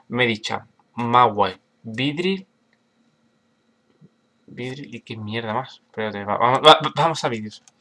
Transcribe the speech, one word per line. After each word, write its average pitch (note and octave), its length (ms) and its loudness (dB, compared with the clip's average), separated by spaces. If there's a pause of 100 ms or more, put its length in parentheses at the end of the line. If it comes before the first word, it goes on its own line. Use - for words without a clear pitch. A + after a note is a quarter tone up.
Medicham, A2+ 600 -2 (280)
Mawile, A#2 640 2 (240)
Vidril. D3 640 -4 (2000)
Vidril, B2+ 480 -12
¿y A2+ 60 -16
qué A2+ 160 -14
mierda G#2+ 360 -6
más? C3 320 -8
Espérate, G#2 380 -8
va, G2+ 140 -2
va, B2 220 4
va, D3+ 200 8 (160)
vamos D#3+ 280 0
a D3+ 60 0
vídeos. G#2+ 340 -8 (180)